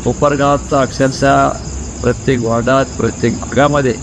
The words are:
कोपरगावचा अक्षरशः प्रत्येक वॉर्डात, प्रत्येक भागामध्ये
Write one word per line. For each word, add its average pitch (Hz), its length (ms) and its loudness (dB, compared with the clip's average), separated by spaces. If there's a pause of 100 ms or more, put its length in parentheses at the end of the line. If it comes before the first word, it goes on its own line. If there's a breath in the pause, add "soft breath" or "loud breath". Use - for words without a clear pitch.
कोपरगावचा 139 760 2
अक्षरशः 139 680 2 (540)
प्रत्येक 123 380 0
वॉर्डात, 120 460 0 (120)
प्रत्येक 113 420 -2
भागामध्ये 139 640 0